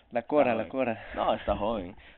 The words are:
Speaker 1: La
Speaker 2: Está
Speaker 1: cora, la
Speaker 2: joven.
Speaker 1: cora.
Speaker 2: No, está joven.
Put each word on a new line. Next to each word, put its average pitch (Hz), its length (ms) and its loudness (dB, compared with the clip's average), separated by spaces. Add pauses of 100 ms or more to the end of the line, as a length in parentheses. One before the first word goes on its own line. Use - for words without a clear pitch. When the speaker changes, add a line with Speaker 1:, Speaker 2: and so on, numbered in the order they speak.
(120)
Speaker 1:
La 120 80 -2
Speaker 2:
Está - 80 -10
Speaker 1:
cora, 143 260 6
la 110 100 0
Speaker 2:
joven. - 40 -8
Speaker 1:
cora. 120 360 -2 (120)
Speaker 2:
No, 113 180 2
está 104 220 0
joven. 101 400 -4 (220)